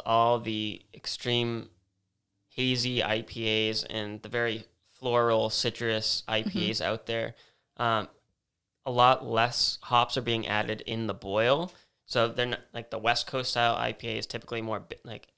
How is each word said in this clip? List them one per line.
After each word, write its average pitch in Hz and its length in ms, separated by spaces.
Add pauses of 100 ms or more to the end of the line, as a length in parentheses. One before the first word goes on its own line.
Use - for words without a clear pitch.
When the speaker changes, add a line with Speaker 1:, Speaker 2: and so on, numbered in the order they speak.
Speaker 1:
all 117 340
the 107 420 (120)
extreme 117 760 (800)
hazy 123 560
I 110 200
P 110 460
As 110 140
and 107 380
the 107 80
very 117 340 (360)
floral 120 500
citrus 113 800
Speaker 2:
Mm-hmm. 127 40 (160)
Speaker 1:
I - 40
P 107 200
As 104 100
out 104 240
there, 113 300 (400)
um, 113 320 (760)
a 131 60
lot 127 340
less 120 560
hops 120 340
are 131 60
being 113 260
added 107 400
in 113 200
the 98 60
boil. 117 580 (340)
So 117 240
they're 123 160
not, 123 160 (120)
like, 117 180
the 107 60
West 113 300
Coast 131 240
style 117 240
I 117 160
P 117 160
A 110 120
is 107 60
typically 117 360
more 110 180
bi-, - 240
like, - 240 (100)